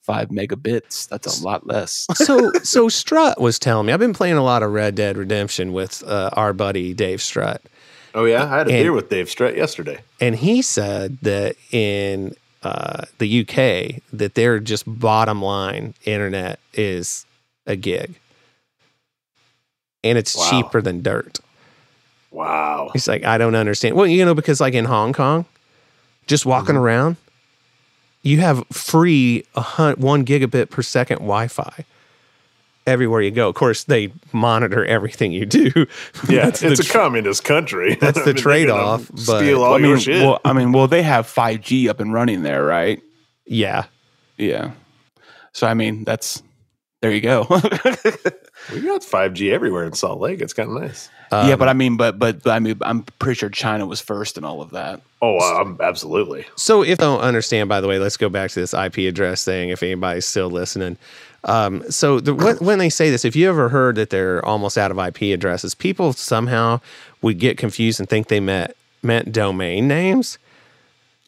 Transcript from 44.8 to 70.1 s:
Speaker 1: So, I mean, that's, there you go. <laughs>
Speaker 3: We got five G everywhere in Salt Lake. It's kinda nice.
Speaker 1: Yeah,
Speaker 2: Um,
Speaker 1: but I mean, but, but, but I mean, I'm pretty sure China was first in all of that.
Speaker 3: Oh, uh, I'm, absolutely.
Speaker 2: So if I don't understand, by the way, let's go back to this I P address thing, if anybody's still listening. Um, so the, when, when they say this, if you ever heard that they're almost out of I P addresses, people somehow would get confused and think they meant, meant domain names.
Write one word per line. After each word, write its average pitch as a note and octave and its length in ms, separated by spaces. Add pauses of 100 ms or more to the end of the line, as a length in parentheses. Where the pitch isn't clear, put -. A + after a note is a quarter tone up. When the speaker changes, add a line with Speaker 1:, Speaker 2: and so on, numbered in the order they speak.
Speaker 1:
So, - 140
I A2+ 80
mean, A2 300
that's, - 380 (580)
there A2 120
you G#2 100
go. A2+ 280
<laughs> F3+ 80 (1120)
Speaker 3:
We - 80
got F#4+ 240
five F#2+ 300
G G2 180
everywhere F#2+ 320
in E2 80
Salt - 280
Lake. F3 200
It's - 120
kinda A2+ 280
nice. - 280 (220)
Speaker 1:
Yeah, G#2+ 220
Speaker 2:
Um, C3+ 80
Speaker 1:
but C3 80
I C3 40
mean, C3 240
but, A2+ 220
but, A2+ 240
but B2+ 80
I A2+ 80
mean, A2 240
I'm A#2 220 (160)
pretty B2+ 180
sure G#2 100
China G#2+ 380
was F#2 140
first G#2 360
in D2+ 80
all D2+ 160
of D#2+ 100
that. F2 320 (200)
Speaker 3:
Oh, A2 160
uh, F2 240
I'm, F#2+ 180
absolutely. F2+ 680 (100)
Speaker 2:
So G#3+ 260
if F3 160
I E3 60
don't C#3+ 160
understand, A#2 480
by G2+ 120
the F#2+ 60
way, F#2+ 140
let's G2+ 160
go G#2+ 120
back F#2+ 240
to - 80
this F2 140
I F#2+ 140
P F#2 180
address F2+ 380
thing, F#2 240
if F2+ 160
anybody's F2+ 420
still F#2 240
listening. F2+ 460 (480)
Um, G2+ 480
so C#3+ 260
the, C#3+ 160
when, F#3 220
when F#3+ 240
they F3 80
say D#3 220
this, B2 140
if A#2 120
you F3 120
ever D3+ 200
heard B2+ 280
that G#2+ 140
they're F#2 340
almost G#2 320
out G2+ 140
of F#2 80
I F2+ 120
P G2+ 220
addresses, F2 440
people F#3 360
somehow A#2 680 (420)
would G#2+ 160
get A#2+ 200
confused A2+ 420
and G2 80
think G#2+ 200
they G#2 120
meant, F#2+ 320 (300)
meant A#2 280
domain G2 560
names. F#3 520 (880)